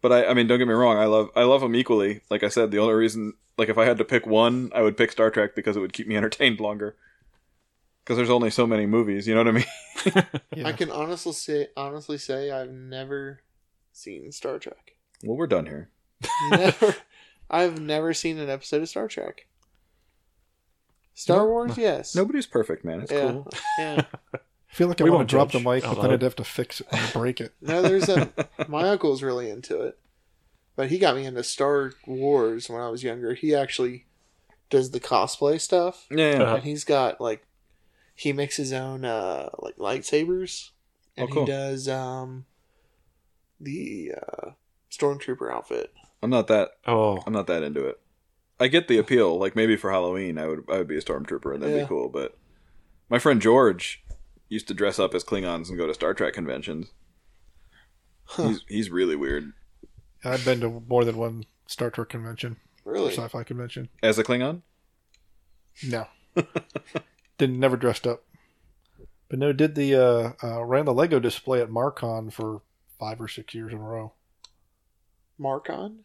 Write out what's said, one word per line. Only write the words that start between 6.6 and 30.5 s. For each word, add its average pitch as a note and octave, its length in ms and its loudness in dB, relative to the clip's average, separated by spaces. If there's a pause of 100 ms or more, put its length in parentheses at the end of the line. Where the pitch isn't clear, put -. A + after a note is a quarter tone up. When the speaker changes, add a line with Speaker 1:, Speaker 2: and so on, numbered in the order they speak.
Speaker 1:
'Cause A#2+ 140 -2
there's B2 140 2
only A#2+ 180 4
so A#2+ 160 2
many G#2+ 220 0
movies, G#2 400 2
you A2 80 2
know A2+ 80 6
what A#2 40 6
I A#2 40 4
mean? A#2 140 2 (380)
<laughs> F#3+ 220 2 (300)
Speaker 2:
Yeah. D#3 120 -6
Speaker 3:
I D#3+ 60 -4
can E3+ 180 -4
honestly E3+ 420 -6
say, D3 340 -4 (100)
honestly C#3+ 400 -8
say C#3 320 -6
I've C3 220 -8
never C3+ 680 -12 (520)
seen F2 380 -16
Star - 260 -8
Trek. - 380 -16 (280)
Speaker 1:
Well, A2+ 140 -4
we're E3 80 -2
done F2+ 220 0
here. D2+ 240 -14 (580)
Speaker 3:
Never. F#3+ 460 4 (260)
<laughs> - 300 -20
I've E3 280 2
never D#3 360 0
seen D#3+ 240 -4
an C#3+ 100 -6
episode C#3 320 -2
of E3 80 -6
Star G#3+ 180 -6
Trek. - 380 -10 (1700)
Star F3+ 260 2
Speaker 2:
Nope. G#3+ 100 4
Speaker 3:
Wars, A#3 280 -2
yes. E3+ 380 0
Speaker 1:
Nobody's A#3+ 320 0
perfect, - 360 -2
man. D#3+ 180 -6
It's - 100 -8
Speaker 3:
Yeah. C#3 200 0
Speaker 1:
cool. C#3 160 -8 (300)
Speaker 3:
Yeah. D#3 240 -2 (120)
Speaker 2:
<laughs> - 200 -18
I - 400 -18
feel F3 140 2
like E3+ 140 0
I - 20 6
Speaker 4:
We D#3+ 60 8
Speaker 2:
wanna E3+ 100 8
Speaker 4:
won't B2+ 100 0
Speaker 2:
drop C3+ 220 4
Speaker 4:
judge, A#2+ 120 0
Speaker 2:
the B2 60 2
mic, B2+ 140 2
but A#2+ 60 -2
then A2 100 -2
Speaker 4:
although G#2 140 4
Speaker 2:
I'd A#2+ 80 2
have B2+ 160 0
to A#2 80 -8
fix - 360 -6
it - 100 -16
and A2+ 220 -4
break B2 280 -2
it. A2 200 -12
Speaker 3:
No, E3 200 -2
there's F#3 280 2
a, D3+ 220 2 (180)
Speaker 1:
<laughs> - 200 -8
Speaker 3:
my D#3 180 -2
uncle's D#3 340 0
really B2 280 -4
into G#2+ 320 -6
it. - 180 -8 (760)